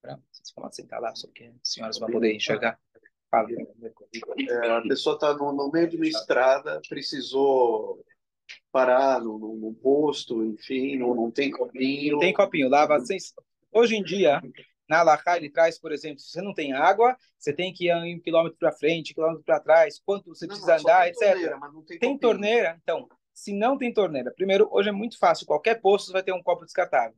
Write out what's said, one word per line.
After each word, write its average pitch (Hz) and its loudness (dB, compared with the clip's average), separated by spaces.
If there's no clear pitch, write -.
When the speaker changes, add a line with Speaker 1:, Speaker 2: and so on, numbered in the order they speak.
Speaker 1:
Pra, - -16
vocês - -20
podem - -16
sentar - -14
lá, 113 -8
só - -16
porque - -20
as 120 -20
senhoras 110 -8
vão 113 -6
poder 110 0
enxergar. 113 -4
Fala. 113 2
Speaker 2:
É, 117 -6
a 117 2
pessoa 139 -2
tá 147 2
no, 143 -4
no 143 -4
meio 165 2
de 170 -8
uma 160 -2
estrada, 143 0
precisou 127 0
parar 131 2
no, 110 -8
no, 110 -10
no 110 -10
posto, 135 0
enfim, 131 -6
não, 123 0
não 113 -2
tem 139 -2
copinho. 135 -4
Speaker 1:
Não 147 0
tem 185 2
copinho, 175 0
lava 147 4
sem. 123 -6
Hoje 226 4
em 202 -4
dia, 165 2
na 156 2
Halakha, 170 4
ele 147 -6
traz, 165 2
por 160 -10
exemplo, 143 -10
se - -20
você 175 -10
não 196 -8
tem 143 -6
água, 196 2
você 143 -6
tem 180 -6
que 180 -6
ir 170 2
um 170 -6
quilômetro 165 -2
pra 165 0
frente, 160 -4
um - -14
quilômetro 160 -2
pra 156 2
trás, 156 4
quanto 196 -6
você 175 -12
Speaker 2:
Não, 170 -10
Speaker 1:
precisa 196 0
Speaker 2:
não, 160 4
só 151 0
Speaker 1:
andar, 180 6
Speaker 2:
tem 175 0
Speaker 1:
et 175 -10
cetera. 208 4
Speaker 2:
torneira, 160 -2
mas 143 -16
não 156 -20
tem 175 -18
Speaker 1:
Tem 240 0
Speaker 2:
copinho. 285 -4
Speaker 1:
torneira? 208 0
Então, 143 -4
se - -12
não 233 0
tem 247 -4
torneira, 151 -2
primeiro, 196 4
hoje 202 2
é - -4
muito 208 -8
fácil, 170 2
qualquer 226 0
posto 196 2
vai 185 0
ter 185 -4
um 180 -6
copo 175 0
descartável. 143 -2